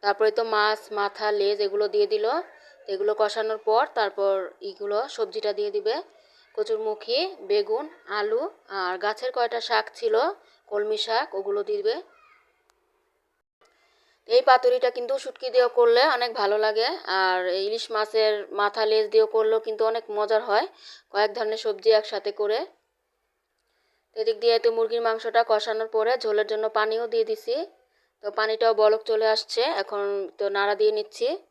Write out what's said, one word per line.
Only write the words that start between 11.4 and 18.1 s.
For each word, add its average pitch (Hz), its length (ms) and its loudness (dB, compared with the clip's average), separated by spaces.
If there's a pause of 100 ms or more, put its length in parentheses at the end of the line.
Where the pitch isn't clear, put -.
দিবে। 208 320 -2 (2250)
এই 240 120 6
পাতুরিটা 247 560 4
কিন্তু 240 160 -4 (100)
শুটকি 262 300 -10
দিয়েও 247 160 6
করলে 240 320 6 (140)
অনেক 240 160 -2 (100)
ভালো 202 160 2
লাগে, 214 300 0 (320)
আর 185 200 2 (260)
ইলিশ 220 260 -6
মাছের 214 420 2 (180)